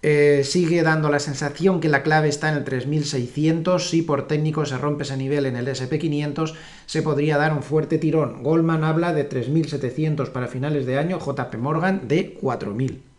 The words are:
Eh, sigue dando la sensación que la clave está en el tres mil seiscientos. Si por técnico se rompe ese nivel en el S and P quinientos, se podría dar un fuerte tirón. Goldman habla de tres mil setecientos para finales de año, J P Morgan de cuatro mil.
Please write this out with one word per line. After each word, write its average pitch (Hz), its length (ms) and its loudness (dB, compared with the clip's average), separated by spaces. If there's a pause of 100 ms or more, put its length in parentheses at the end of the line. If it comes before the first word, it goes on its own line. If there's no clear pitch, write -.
Eh, 147 380 6
sigue 170 400 2
dando 156 280 2
la 143 100 2
sensación 151 600 0
que 156 80 0
la 147 140 2
clave 156 260 4
está 147 200 -2
en 156 80 0
el 135 80 -2
tres 131 240 -4
mil 151 160 0
seiscientos. 160 840 0
Si 165 140 2
por 151 240 0
técnico 151 400 0
se 131 100 -4
rompe 143 280 -2
ese 135 120 -6
nivel 135 300 0
en 123 80 -2
el 123 140 -4
S 127 120 -4
and 127 100 -6
P 156 100 0
quinientos, 151 560 -2 (300)
se 160 160 -2
podría 151 360 2
dar 156 140 2
un 139 100 -2
fuerte 156 360 0
tirón. 151 440 0
Goldman 160 400 2
habla 165 300 0
de 151 100 0
tres 127 260 -4
mil 156 200 2
setecientos 143 600 -2
para 127 200 -6
finales 139 380 -2
de 131 120 0
año, 170 220 -2
J 127 320 -4
P 117 40 -8
Morgan 160 520 -2
de 170 260 0
cuatro 117 400 -4
mil. 123 300 -4 (140)